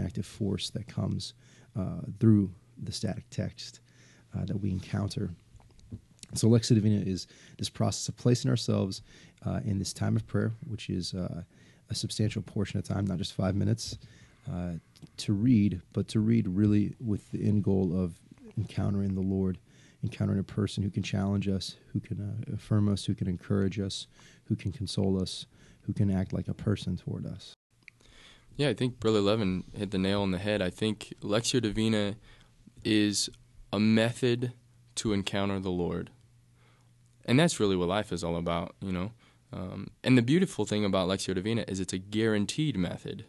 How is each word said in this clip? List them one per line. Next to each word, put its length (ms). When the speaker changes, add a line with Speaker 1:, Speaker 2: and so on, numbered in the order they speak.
Speaker 1:
active 220
force 460
that 160
comes, 460
uh, 240
through 320
the 100
static 380
text, 500
uh, 100
that 120
we 140
encounter. 580
So 160
Lectio 260
Divina 300
is 220
this 120
process 400
of 80
placing 320
ourselves, 520
uh, 180
in 160
this 140
time 220
of 120
prayer, 240
which 220
is, 240
uh, 300
a 60
substantial 460
portion 380
of 40
time, 220
not 140
just 140
five 220
minutes, 420
uh, 220
to 160
read, 480
but 160
to 100
read 280
really 520
with 320
the 160
end 160
goal 340
of 220
encountering 560
the 80
Lord, 380
encountering 360
a 40
person 400
who 60
can 140
challenge 440
us, 280
who 60
can, 200
uh, 340
affirm 360
us, 160
who 80
can 140
encourage 520
us, 280
who 100
can 160
console 500
us, 240
who 120
can 160
act 240
like 140
a 60
person 440
toward 280
us. 280
Speaker 2:
Yeah, 140
I 40
think 260
Brother 220
Levin 420
hit 180
the 60
nail 240
on 100
the 60
head. 240
I 80
think 520
Lectio 400
Divina 540
is 460
a 80
method 720
to 180
encounter 460
the 120
Lord. 400
And 140
that's 200
really 160
what 140
life 240
is 100
all 140
about, 440
you 100
know. 200
Um, 360
and 140
the 40
beautiful 440
thing 200
about 220
Lectio 260
Divina 340
is 120
it's 140
a 40
guaranteed 800
method 520